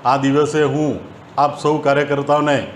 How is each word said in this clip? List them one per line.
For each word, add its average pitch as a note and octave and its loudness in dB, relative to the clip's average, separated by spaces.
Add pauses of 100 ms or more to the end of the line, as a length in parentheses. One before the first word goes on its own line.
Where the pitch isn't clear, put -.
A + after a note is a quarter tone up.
આ C3 2
દિવસે D3 2
હું C#3 0 (380)
આપ C#3+ 0
સૌ D3+ 0
કાર્યકર્તાઓને C#3+ 0